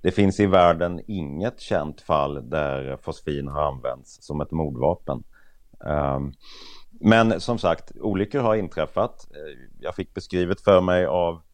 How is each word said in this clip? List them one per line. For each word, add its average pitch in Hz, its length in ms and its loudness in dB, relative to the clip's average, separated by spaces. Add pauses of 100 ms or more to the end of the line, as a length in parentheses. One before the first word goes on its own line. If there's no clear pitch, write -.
Det 92 80 2
finns 98 300 2
i 101 60 6
världen 87 600 4
inget 87 540 -6
känt 76 400 -4
fall 71 500 -2
där 67 520 -4
fosfin 71 460 -8
har 73 140 -4
använts 65 640 -6
som 73 140 -6
ett 73 100 -6
mordvapen. 71 720 -2 (640)
Ehm, 69 460 -2 (580)
men 113 500 4
som 117 180 -4
sagt, - 420 0
olyckor 104 400 -2
har 110 140 2
inträffat. 92 760 -4
Eh, 73 380 -16 (120)
jag 85 140 -8
fick - 200 -8
beskrivet 90 460 -2
för 95 200 8
mig 90 260 2
av 85 340 0 (140)